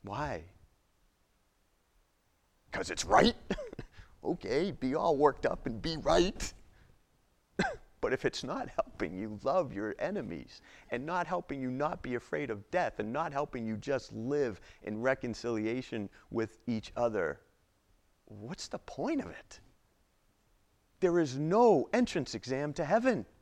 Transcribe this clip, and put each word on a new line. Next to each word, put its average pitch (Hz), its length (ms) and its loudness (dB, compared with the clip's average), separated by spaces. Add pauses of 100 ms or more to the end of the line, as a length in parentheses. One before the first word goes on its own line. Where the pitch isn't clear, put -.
Why? 104 420 -6 (2250)
'Cause - 180 -4
it's - 140 -4
right? - 320 8 (140)
<laughs> 554 160 -4 (580)
Okay, 151 460 0
be 131 240 -2
all 165 220 2
worked 139 300 4
up - 200 0
and 113 160 -4
be 165 140 -2
right. 170 580 2 (1040)
<laughs> - 420 -2
But 120 120 2
if 131 120 -2
it's - 200 -2
not 196 240 -6
helping - 480 -4
you 107 260 -6
love 156 300 2
your 104 260 -4
enemies 113 640 -6 (300)
and 123 140 -4
not 175 220 -2
helping 165 340 -4
you 127 120 -2
not 147 300 -2
be 123 120 -4
afraid 147 340 -2
of 107 220 -6
death 170 300 0
and 110 120 -2
not 151 200 -2
helping 139 340 -2
you 110 100 -2
just 127 360 -2
live 120 480 0 (240)
in 107 180 -4
reconciliation 117 1040 -2 (220)
with 110 280 -2 (100)
each 110 260 -4
other, 107 460 0 (840)
what's 107 420 -12
the - 100 -8
point 269 420 -4
of 85 100 -8
it? - 280 -18 (1400)
There 175 180 4
is 135 180 2
no 175 560 6
entrance 196 440 0
exam 139 380 -2
to 165 100 -2
heaven. 214 420 2 (160)